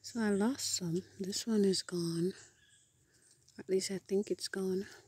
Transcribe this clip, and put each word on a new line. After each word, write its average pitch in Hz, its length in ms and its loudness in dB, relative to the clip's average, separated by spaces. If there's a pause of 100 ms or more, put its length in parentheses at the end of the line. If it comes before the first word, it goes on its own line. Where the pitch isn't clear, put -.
So - 180 -6
I 214 80 4
lost 208 480 2
some. 175 260 0 (160)
This 190 280 -4
one 214 180 4
is 190 160 4
gone. 170 540 -2 (1200)
At 202 120 -10
least 190 200 0
I 190 160 -4
think 202 240 0
it's - 180 -4
gone. 190 380 -2 (220)